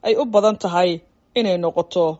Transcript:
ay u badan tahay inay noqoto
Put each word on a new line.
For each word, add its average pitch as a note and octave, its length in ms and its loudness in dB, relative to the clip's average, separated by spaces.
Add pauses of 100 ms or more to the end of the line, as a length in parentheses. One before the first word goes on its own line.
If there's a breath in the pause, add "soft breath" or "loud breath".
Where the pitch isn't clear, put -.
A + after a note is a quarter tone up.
ay A3+ 120 2
u - 100 -2
badan G#3+ 320 2
tahay F3+ 340 0 (440)
inay G3+ 220 0
noqoto E3+ 480 -2 (140)